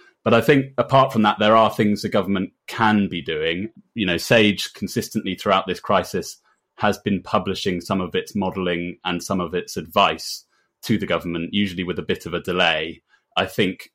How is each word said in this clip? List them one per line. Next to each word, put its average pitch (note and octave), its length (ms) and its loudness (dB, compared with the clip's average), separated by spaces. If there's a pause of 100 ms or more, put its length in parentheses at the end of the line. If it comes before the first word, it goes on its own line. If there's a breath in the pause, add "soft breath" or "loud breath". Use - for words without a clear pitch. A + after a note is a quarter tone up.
(240 soft breath)
But A#2 100 4
I A2+ 60 8
think C3+ 280 4 (100)
apart C3 340 4
from A2 120 2
that, G#2 160 2
there G#2+ 180 6
are A2 120 6
things G#2 320 0
the G#2+ 60 -4
government F#2+ 460 -2 (120)
can G#2+ 440 2
be F2 120 -6
doing. E2 500 -4 (220)
You A2 120 -2
know, F2+ 100 0
sage G#2 580 2
consistently G2 600 -6
throughout F#2+ 320 0
this F2+ 140 -6
crisis F#2 560 -2 (380)
has G#2 220 0
been G2+ 240 -2
publishing F#2 600 -2
some F#2+ 180 -2
of F2+ 160 -4
its F#2 220 -4
modelling F2+ 680 -4
and F2+ 180 -4
some F#2+ 200 -2
of E2+ 120 -4
its F2 220 -6
advice E2 720 -2 (380)
to A2 140 0
the F#2+ 80 -6
government, E2+ 480 -4
usually F#2+ 300 -2
with E2+ 160 -6
a E2 40 -6
bit - 220 -4
of E2 80 -8
a E2+ 60 -4
delay. E2 600 -2 (340)
I F#2 120 0
think - 480 -2